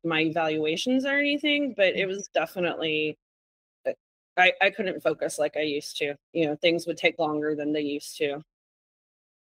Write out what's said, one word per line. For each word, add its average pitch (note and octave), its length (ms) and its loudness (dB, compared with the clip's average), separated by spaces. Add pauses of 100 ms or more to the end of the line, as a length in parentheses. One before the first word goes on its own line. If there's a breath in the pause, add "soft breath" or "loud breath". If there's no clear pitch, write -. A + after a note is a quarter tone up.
my D#3+ 160 2
evaluations D#3+ 840 0
or C#4 140 2
anything, C#4+ 580 0
but F#3 200 4
it F#3+ 100 0
was G3 260 -6
definitely, D#3 840 -2 (680)
uh, C3 60 -2 (460)
I, F3+ 240 6
I G3+ 80 4
couldn't F#3 320 -4
focus D#3+ 360 -2
like D3+ 200 -2
I D3+ 40 0
used D3+ 360 -4
to. C#3+ 180 -2 (160)
You E3 140 2
know, D3 100 -2
things E3+ 300 2
would D#3+ 100 -4
take E3 220 2
longer D3+ 360 0
than D3 200 -2
they D3+ 80 0
used C#3+ 360 -6
to. D3 240 -2 (1000)